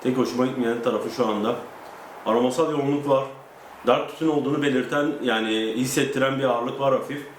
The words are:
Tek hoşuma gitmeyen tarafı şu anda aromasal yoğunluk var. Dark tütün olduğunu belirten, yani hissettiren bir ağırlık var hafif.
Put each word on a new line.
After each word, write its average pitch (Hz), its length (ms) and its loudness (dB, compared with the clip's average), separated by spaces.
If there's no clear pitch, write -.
Tek 127 140 0
hoşuma 123 280 0
gitmeyen 117 380 -2
tarafı 107 260 0
şu 120 180 0
anda 107 280 0
aromasal 127 460 2
yoğunluk 143 380 0
var. 135 140 4
Dark 120 240 2
tütün 160 160 -2
olduğunu 147 340 2
belirten, 143 500 2
yani 110 520 0
hissettiren 131 640 2
bir 139 40 0
ağırlık 123 360 0
var 135 140 4
hafif. 135 340 -4